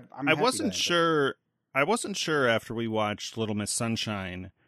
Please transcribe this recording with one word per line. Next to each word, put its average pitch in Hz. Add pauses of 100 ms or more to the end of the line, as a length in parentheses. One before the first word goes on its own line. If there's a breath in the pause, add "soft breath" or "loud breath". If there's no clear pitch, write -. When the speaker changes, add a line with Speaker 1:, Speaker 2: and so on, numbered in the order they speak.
(180)
Speaker 1:
I'm 139
Speaker 2:
I -
Speaker 1:
happy 156
Speaker 2:
wasn't 254
Speaker 1:
that 311
I -
enjoyed 185
it. -
Speaker 2:
sure. 165 (400)
I 135
wasn't 202
sure 147
after 113
we 117
watched 107
Little 110
Miss 104
Sunshine 98 (180 soft breath)